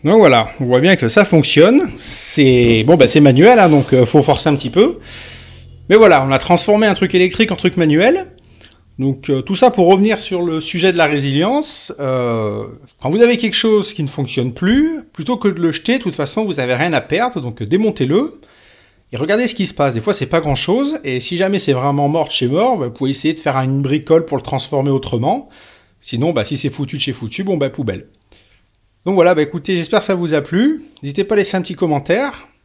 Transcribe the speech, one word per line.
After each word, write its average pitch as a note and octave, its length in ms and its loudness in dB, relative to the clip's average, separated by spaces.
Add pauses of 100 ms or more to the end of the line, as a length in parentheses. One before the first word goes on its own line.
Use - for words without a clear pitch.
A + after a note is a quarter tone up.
Donc F#3+ 160 4
voilà, C3 300 6 (100)
on C3 60 -4
voit B2 140 4
bien F3+ 160 4
que B2 120 -2
ça G3 180 4
fonctionne. F#3 720 4
C'est, A#2+ 840 2
bon, D#3 120 6
bah, C3+ 120 6
c'est D#3 120 2
manuel, D3 400 6
hein, F#3 80 6
donc, C#3+ 260 2
euh, B2+ 120 6
faut C#3+ 160 4
forcer C#3+ 260 0
un D3 80 2
petit C3+ 140 -6
peu. G#3 300 0 (920)
Mais F#3+ 60 6
voilà, F3+ 280 6
on C3+ 80 -2
a C3+ 60 2
transformé G#3 480 2
un G3+ 80 2
truc F#3 220 -2
électrique F#3 360 2
en F3 40 -4
truc - 220 -2
manuel. F#3+ 500 2 (720)
Donc, C3+ 300 -4
euh, C3+ 120 0
tout F#3+ 140 -6
ça B3 160 4
pour F3+ 160 2
revenir G3+ 320 4
sur F3+ 220 -6
le E3 180 -4
sujet F3 320 -2
de E3+ 60 -2
la E3 80 4
résilience. D3+ 920 -2
Euh, A#2 680 -4 (360)
quand C3+ 80 -6
vous G3+ 120 2
avez A#3+ 160 4
quelque A#3 180 -4
chose G#3+ 380 0
qui D#3+ 100 -6
ne C#3 40 -6
fonctionne C3+ 460 -6
plus, C#4 500 -2 (100)
plutôt A#3 240 -6
que A#3 100 -4
de E3+ 140 -2
le E3 100 0
jeter, - 260 -4
de - 60 -6
toute F3 120 -6
façon, D#3 300 -6
vous E3 140 -6
avez B2+ 160 -2
rien D#3+ 180 -2
à C3 80 0
perdre, G#3 400 -4
donc, B2 200 -10
euh, A2+ 40 -6
démontez-le. G3 760 -2 (720)
Et A#2 40 -10
regardez G#3+ 300 -2
ce A#3+ 80 -8
qui F#3+ 100 -4
se - 80 -12
passe. C#3 200 -2
Des A2+ 80 -4
fois, G#3 120 -4
c'est E3 120 -4
pas E3 160 -2
grand-chose. A3+ 600 -2
Et B2+ 180 -4
si E3+ 160 -8
jamais F#3+ 220 0
c'est D3 140 -2
vraiment C#3+ 360 -2
mort D#3 180 -2
de - 60 -12
chez B2 140 -2
mort, G#3 300 0
bah, C3 100 -4
vous A#2+ 60 -10
pouvez C3+ 180 -4
essayer D3 220 -4
de - 60 -8
faire C3+ 180 -4
une C3+ 240 -2
bricole D#3 440 0
pour C#3+ 120 -6
le - 60 -8
transformer C#3 480 -4
autrement. C3+ 580 -4 (520)
Sinon, C#3+ 320 -4
bah, A2+ 100 -2
si C#3+ 140 -6
c'est C#3 120 -6
foutu C#3+ 280 -8
de C3+ 40 -8
chez C#3 120 -6
foutu, - 300 -10
bon, F#3+ 140 -4
bah, C#3 120 -2
poubelle. G#2 380 -8 (960)
Donc F#3+ 100 -2
voilà, F3+ 200 4
bah, D3+ 60 0
écoutez, E3 360 -4
j'espère E3+ 220 -2
que - 60 -6
ça F#3+ 100 -2
vous F3 180 -4
a D3 80 0
plu. A#3 420 -2 (180)
N'hésitez C#3+ 220 -6
pas G#3 120 -2
à - 20 2
laisser G3 180 -2
un F#3 60 -2
petit F3 140 -8
commentaire. F3 720 -4 (160)